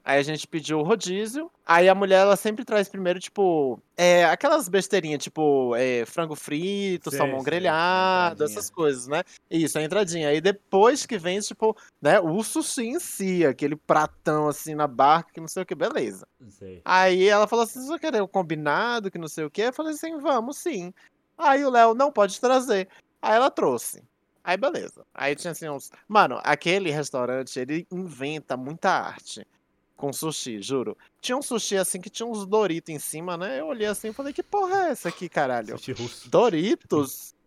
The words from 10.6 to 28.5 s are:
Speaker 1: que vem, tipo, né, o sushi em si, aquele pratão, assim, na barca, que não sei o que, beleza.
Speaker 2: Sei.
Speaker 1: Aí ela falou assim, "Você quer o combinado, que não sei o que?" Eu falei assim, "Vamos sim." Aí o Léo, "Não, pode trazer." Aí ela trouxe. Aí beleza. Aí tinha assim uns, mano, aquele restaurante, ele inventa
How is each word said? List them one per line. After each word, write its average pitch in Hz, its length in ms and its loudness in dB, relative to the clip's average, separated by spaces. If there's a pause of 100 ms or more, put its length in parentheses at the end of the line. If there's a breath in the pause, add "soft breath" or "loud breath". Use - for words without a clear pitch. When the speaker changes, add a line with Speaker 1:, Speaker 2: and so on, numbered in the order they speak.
Speaker 1:
que 240 120 -6
vem, 180 220 -4
tipo, 214 380 -2 (240 loud breath)
né, 156 180 6
o 175 240 0
sushi 262 440 -4
em 277 120 -6
si, 185 460 -2
aquele 143 300 0
pratão, 151 720 0
assim, 151 260 -6
na 151 140 0
barca, 139 440 4
que - 80 -16
não 160 80 -14
sei 190 140 -8
o 180 40 -6
que, 180 100 -6
beleza. 143 520 -4 (220)
Speaker 2:
Sei. 92 340 -20
Speaker 1:
Aí 185 460 4
ela 208 180 4
falou 233 180 0
assim, 254 200 -12
"Você 302 140 -8
quer 302 200 -2
o 196 80 -2
combinado, 180 840 -2
que - 80 -10
não 165 80 -10
sei 156 180 -8
o 147 60 -10
que?" - 100 -4
Eu 247 120 0
falei 311 200 -6
assim, 320 240 -10
"Vamos 269 400 -2
sim." 185 340 -8 (460 soft breath)
Aí 277 260 4
o 277 60 2
Léo, 233 240 8
"Não, 269 180 2
pode 202 300 2
trazer." 247 460 2 (340 soft breath)
Aí 220 140 2
ela 262 160 4
trouxe. 147 500 -2 (400)
Aí 175 160 0
beleza. 269 560 -6
Aí 139 220 -4
tinha 170 160 -10
assim 156 180 -12
uns, 139 220 -10 (160 soft breath)
mano, 170 360 4
aquele 170 460 0
restaurante, 131 720 -4
ele 147 320 -6
inventa 156 640 -8